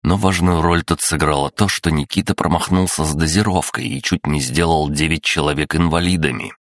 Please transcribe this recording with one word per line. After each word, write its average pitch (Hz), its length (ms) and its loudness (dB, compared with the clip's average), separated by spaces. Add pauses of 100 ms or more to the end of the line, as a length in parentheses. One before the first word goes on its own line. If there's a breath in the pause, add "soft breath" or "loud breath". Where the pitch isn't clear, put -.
Но 82 140 2
важную 90 440 2
роль 85 220 2
тут - 180 -2
сыграло 73 500 0
то, 104 160 0
что - 240 -2
Никита 78 420 -2
промахнулся 90 680 0
с 78 100 0
дозировкой 82 720 0
и 67 140 -6
чуть - 240 -2
не 73 140 0
сделал 76 500 0
девять 78 340 -2
человек 73 520 -2
инвалидами. 85 880 0